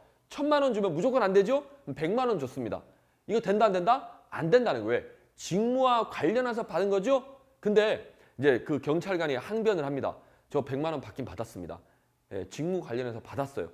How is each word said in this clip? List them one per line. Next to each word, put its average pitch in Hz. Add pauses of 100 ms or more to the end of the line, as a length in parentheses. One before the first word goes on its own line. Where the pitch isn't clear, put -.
(300)
천만 294
원 269
주면 196
무조건 233
안 190
되죠? 214 (180)
그럼 135
백만 220
원 214
줬습니다. 117 (420)
이거 220
된다, 208
안 202
된다? 185 (100)
안 151
된다는 185
거예요. 113
왜? - (240)
직무와 240
관련해서 226
받은 185
거죠? 226 (340)
근데 208 (240)
이제 127
그 147
경찰관이 165
항변을 202
합니다. 135 (320)
저 143
백만 139
원 147
받긴 -
받았습니다. 90 (520)
예, 95
직무 175
관련해서 123
받았어요. 107